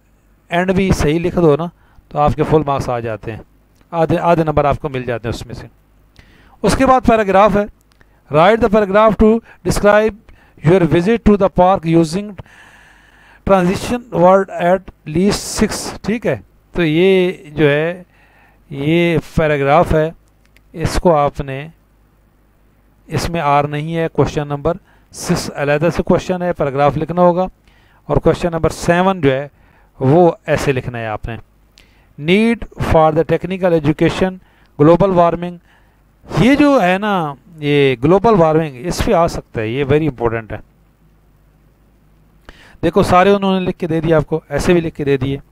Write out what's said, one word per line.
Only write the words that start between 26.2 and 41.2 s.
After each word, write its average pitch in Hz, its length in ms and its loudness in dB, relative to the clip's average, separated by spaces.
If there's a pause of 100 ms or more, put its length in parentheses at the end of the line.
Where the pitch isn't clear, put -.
है, 180 100 -2
paragraph 143 440 0
लिखना 160 260 -2
होगा। 180 260 2 (600)
और 147 100 0
question 165 340 0
number 160 180 -4
seven 180 500 -2
जो 147 100 2
है, 139 200 -4 (500)
वो 160 380 4 (100)
ऐसे 147 240 -2
लिखना 123 260 -6
है 113 100 -8
आपने, 110 300 -10 (840)
need 214 480 0 (160)
for 156 300 2
the 160 160 0
technical 175 500 -2
education, 165 580 -2 (420)
global 175 320 4
warming। 175 420 0 (840)
ये 254 160 4
जो 285 240 2
है 185 180 0
ना, 185 380 -4 (220)
ये 143 420 0
global 196 340 4
warming, 156 520 0
इस 170 160 -6
पे - 100 0
आ 170 140 2
सकता - 340 -8
है, 110 100 -4
ये 139 140 -2
very 151 280 0
important 113 400 -4
है। 107 80 -12 (2250)